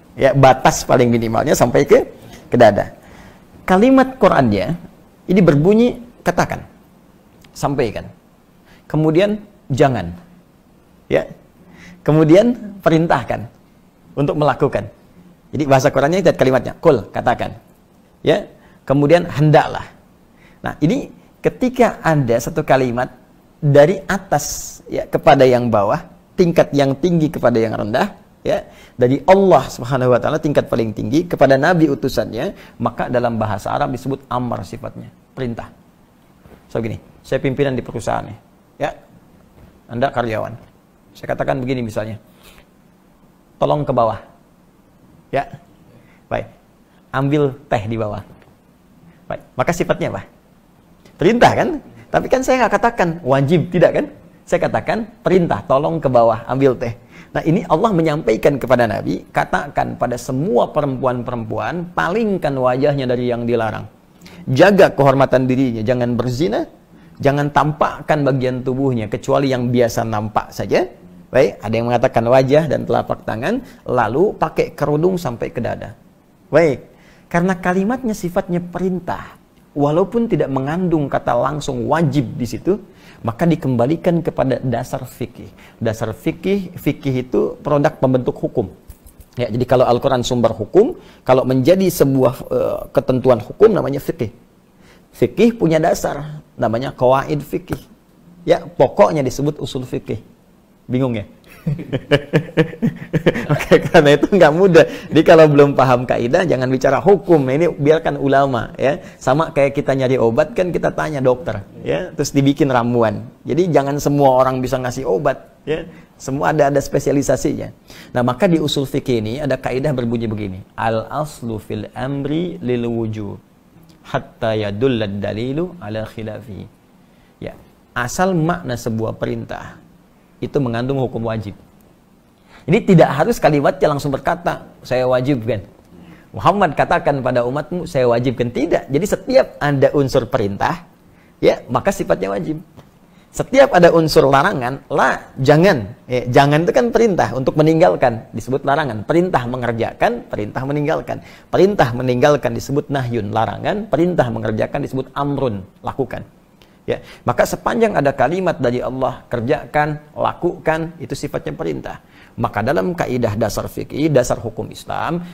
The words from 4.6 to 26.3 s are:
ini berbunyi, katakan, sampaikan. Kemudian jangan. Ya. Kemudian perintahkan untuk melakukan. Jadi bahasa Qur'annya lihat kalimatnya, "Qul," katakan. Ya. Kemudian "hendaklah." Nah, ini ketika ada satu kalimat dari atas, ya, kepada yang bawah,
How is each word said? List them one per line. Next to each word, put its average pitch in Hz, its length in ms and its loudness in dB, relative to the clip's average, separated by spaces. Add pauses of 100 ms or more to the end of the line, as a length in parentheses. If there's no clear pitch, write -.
ini 185 160 4
berbunyi, 190 560 4 (240)
katakan, - 400 -2 (880)
sampaikan. 127 560 -4 (800)
Kemudian 160 560 0 (240)
jangan. 123 400 0 (1040)
Ya. 151 160 0 (720)
Kemudian 160 800 4
perintahkan 147 640 2 (720)
untuk 147 240 0
melakukan. 123 480 0 (640)
Jadi 143 160 -4
bahasa 135 240 4
Qur'annya 160 320 0
lihat 160 160 2
kalimatnya, 127 400 0
"Qul," 139 320 2
katakan. 110 480 -4 (640)
Ya. 170 240 0 (400)
Kemudian 143 400 4
"hendaklah." 143 560 2 (800)
Nah, 123 160 -8
ini 202 320 0 (320)
ketika - 560 0
ada 131 400 2
satu 156 240 -4
kalimat 131 480 0 (480)
dari 151 480 6
atas, - 800 -6
ya, - 160 -6
kepada 139 400 4
yang 123 240 4
bawah, 110 320 0 (400)